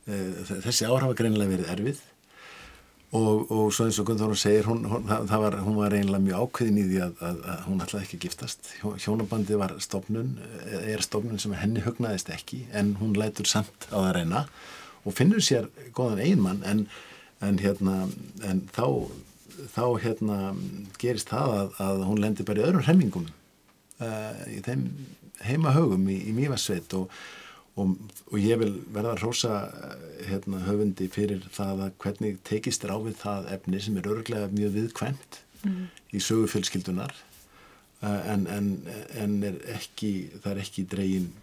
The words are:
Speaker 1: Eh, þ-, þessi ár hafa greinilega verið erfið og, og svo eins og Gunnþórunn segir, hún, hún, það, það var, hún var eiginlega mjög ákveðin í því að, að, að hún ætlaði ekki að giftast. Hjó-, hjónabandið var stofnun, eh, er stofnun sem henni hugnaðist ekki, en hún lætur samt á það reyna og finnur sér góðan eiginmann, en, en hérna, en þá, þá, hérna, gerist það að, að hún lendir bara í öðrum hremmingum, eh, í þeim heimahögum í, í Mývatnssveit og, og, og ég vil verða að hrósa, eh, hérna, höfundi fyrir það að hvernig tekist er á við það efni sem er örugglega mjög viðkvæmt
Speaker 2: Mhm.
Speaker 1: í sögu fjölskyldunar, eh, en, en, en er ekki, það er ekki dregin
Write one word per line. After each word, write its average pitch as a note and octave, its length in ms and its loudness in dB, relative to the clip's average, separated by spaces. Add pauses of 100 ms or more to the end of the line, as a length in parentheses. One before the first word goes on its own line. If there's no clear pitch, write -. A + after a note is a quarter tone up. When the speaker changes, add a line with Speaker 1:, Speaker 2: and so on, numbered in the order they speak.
Speaker 1:
Eh, G2 360 -6
þ-, F#2+ 260 -6
þessi A2 240 2
ár B2+ 160 4
hafa C3 160 2
greinilega G#2+ 320 4
verið F2 220 0
erfið A2 300 -2 (1080)
og, A2 380 4
og G#2+ 220 4
svo A2+ 140 4
eins G2+ 120 2
og G2+ 100 0
Gunnþórunn G#2+ 300 2
segir, G#2 260 6
hún, A2+ 220 2
hún, G#2+ 180 0
það, G#2+ 240 2
það G#2+ 140 4
var, G2+ 160 2
hún G#2 180 2
var G#2 200 4
eiginlega G2 280 4
mjög F#2+ 220 2
ákveðin A2+ 320 2
í G2+ 80 4
því F#2+ 140 4
að, F2 180 -4
að, E2+ 240 -6
að E2+ 220 -8
hún F#2 200 0
ætlaði F#2+ 220 -6
ekki F2 120 -12
að F2+ 60 -8
giftast. - 500 -10
Hjó-, G#2 220 -6
hjónabandið G#2+ 640 0
var F2+ 180 0
stofnun, A2+ 520 -2 (280)
eh, G#2 280 -6
er G#2+ 160 0
stofnun G#2+ 400 -2
sem G2+ 160 -2
henni A2 240 0
hugnaðist A2+ 480 -2
ekki, B2 380 -10
en G#2 280 0
hún G#2 220 2
lætur G#2+ 320 0
samt - 400 -2
á G#3 80 0
það F#2+ 160 4
reyna C#3+ 320 0 (540)
og - 180 -6
finnur F#3+ 240 6
sér A#2 240 4 (220)
góðan A2+ 340 0
eiginmann, G2+ 400 4
en, G#2 240 2 (520)
en G2+ 200 2
hérna, F#2+ 400 2 (420)
en F#2+ 280 -2
þá, - 180 0 (800)
þá, A#2+ 200 -2 (120)
hérna, A2 400 0 (580)
gerist A#2+ 340 -2
það B2+ 240 0
að, G2 260 0
að F#2+ 260 0
hún G#2 160 2
lendir G2+ 260 0
bara G#2 160 0
í - 20 4
öðrum D#3+ 220 4
hremmingum, B2 400 6 (720)
eh, A2 500 -8
í G#2+ 160 -8
þeim B2+ 220 -2 (540)
heimahögum C3 680 4
í, F#2+ 120 2
í G2+ 160 -4
Mývatnssveit A2+ 600 -2
og, F#2+ 160 -2 (600)
og, F#2+ 260 0 (260)
og - 160 -4
ég A2 220 4
vil G#2+ 100 2 (160)
verða G#2+ 300 -2
að F#2 80 -4
hrósa, A2+ 320 0 (240)
eh, - 260 -14 (160)
hérna, G2 400 -4
höfundi G2 460 0
fyrir G2+ 400 0
það G2 340 -4
að F#2+ 140 -4
hvernig G2+ 460 -4
tekist - 440 -2
er G2 80 -2
á G#2+ 40 -2
við A2 200 -6
það G2 320 -4
efni F#2+ 320 -2
sem G#2 160 -2
er F2+ 80 -4
örugglega A2 420 -2
mjög G#2 280 0
viðkvæmt A#2 680 -4 (160)
Speaker 2:
Mhm. F#3 240 -2 (240)
Speaker 1:
í G#2 120 -4
sögu A2 280 4
fjölskyldunar, F#2 640 -2 (840)
eh, G#2 280 -2
en, G2 220 0
en, G2+ 240 0 (420)
en G#2 280 0
er G2+ 180 -2 (100)
ekki, G2+ 640 -4
það G#2 180 -6
er G2 120 -4
ekki F#2+ 240 -6
dregin F#2+ 420 0 (140)